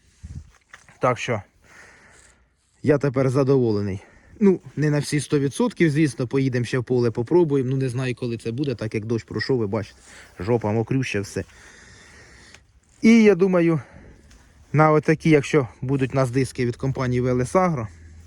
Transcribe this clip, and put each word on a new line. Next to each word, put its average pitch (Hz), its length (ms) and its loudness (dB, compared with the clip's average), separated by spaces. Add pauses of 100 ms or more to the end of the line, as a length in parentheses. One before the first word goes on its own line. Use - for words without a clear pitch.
(1000)
Так 127 180 0
що, 110 240 -6 (1400)
я 147 160 2
тепер 135 320 0
задоволений. 117 720 0 (400)
Ну, 196 200 4 (160)
не 147 140 0
на 147 80 0
всі 143 220 -4
сто - 180 0
відсотків, 160 520 0
звісно, 139 360 -2
поїдемо 127 380 -2
ще 131 140 -4
в 117 60 -4
поле, 120 260 0
попробуємо. 139 600 0
Ну, 135 60 -2
не 131 120 -4
знаю, 123 260 -6
коли 120 220 -8
це 113 160 -8
буде, 135 220 -6
так 110 200 -8
як 107 100 -6
дощ 113 200 -4
пройшов, 123 340 -4
ви 110 80 -2
бачите, 98 320 -6 (400)
жопа 107 340 -2
мокрюща, 113 480 -2
все. - 240 -8 (1600)
І 226 200 8
я 208 120 8
думаю, 170 460 2 (920)
на 156 180 4
отакі, 156 400 2
якщо 143 380 2 (120)
будуть 131 320 -4
у 131 40 -4
нас 131 140 0
диски 127 360 -2
від 120 100 -4
компанії 127 440 -4
В 123 60 -2
Л 123 140 0
С 185 180 -2
Агро, 156 300 -2 (380)